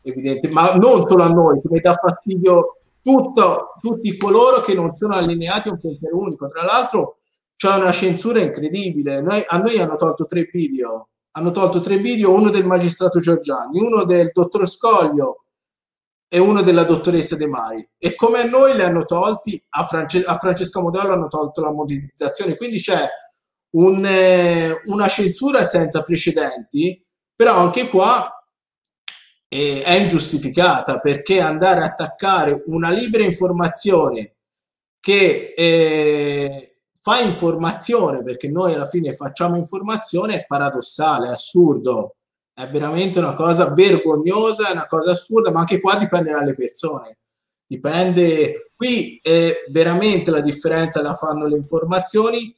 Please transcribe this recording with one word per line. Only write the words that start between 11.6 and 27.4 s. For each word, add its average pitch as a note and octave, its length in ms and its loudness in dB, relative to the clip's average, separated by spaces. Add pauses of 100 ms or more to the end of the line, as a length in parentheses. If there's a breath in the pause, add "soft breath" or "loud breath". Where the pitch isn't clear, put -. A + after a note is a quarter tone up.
tre F#3+ 180 0
video, G#3+ 340 2
uno G#3 160 6
del G3 160 2
magistrato F3+ 540 2
Giorgiani, D#3 600 -2
uno A3 260 2
del E3+ 280 2
dottor F3+ 340 0
Scoglio D#3 760 0 (840)
e F3 100 0
uno G3+ 240 4
della F3 220 6
dottoressa E3 520 0
De D3+ 100 -4
Mari. A2+ 400 -8 (120)
E E3+ 160 -4
come A3+ 260 2
a A#3+ 40 0
noi C4 300 4
le G3+ 100 0
hanno E3+ 200 0
tolti, G#3 680 -4
a D3 140 -4
France-, E3 400 -2
a E3+ 140 -2
Francesca F3+ 420 -4
Modolo F#3 320 -2
hanno E3+ 160 -2
tolto D3+ 320 -6
la D#3 100 -2
monetizzazione. D3 840 -6
Quindi A#3 240 -6
c'è E3 260 -2 (680)
un, F#3+ 300 4
eh, F3+ 840 2
una G3+ 220 0
censura A3 560 0
senza D#3+ 380 -2
precedenti, D#3 1000 -4 (300)
però A3+ 240 4